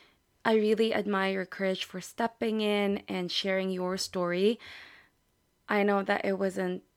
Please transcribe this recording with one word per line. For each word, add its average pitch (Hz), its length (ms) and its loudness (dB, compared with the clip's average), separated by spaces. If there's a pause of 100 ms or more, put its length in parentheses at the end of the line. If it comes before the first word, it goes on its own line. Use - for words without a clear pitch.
(420)
I 226 120 4
really 220 400 4
admire 190 380 0
your 190 120 -4
courage 190 400 -4
for - 160 -12
stepping 226 600 -4
in 202 440 0
and 180 240 -4
sharing 190 400 0
your 180 280 -2
story. 185 600 2 (1080)
I 208 140 2
know 202 200 4
that 202 220 0
it 190 140 0
wasn't 185 440 -2 (140)